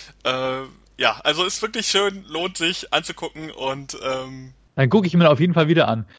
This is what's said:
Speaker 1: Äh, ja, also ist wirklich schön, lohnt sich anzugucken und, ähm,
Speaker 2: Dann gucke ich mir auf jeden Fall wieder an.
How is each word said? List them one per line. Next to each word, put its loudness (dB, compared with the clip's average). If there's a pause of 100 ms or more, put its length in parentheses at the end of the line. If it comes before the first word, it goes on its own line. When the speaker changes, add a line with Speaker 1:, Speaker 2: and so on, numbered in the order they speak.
(240)
Speaker 1:
Äh, -2 (380)
ja, 2
also 0
ist -4
wirklich -6
schön, 0
lohnt -6
sich -4
anzugucken -6
und, -6
ähm, -8 (220)
Speaker 2:
Dann 4
gucke 4
ich 0
mir 8
auf 4
jeden 2
Fall 4
wieder 4
an. -2 (120)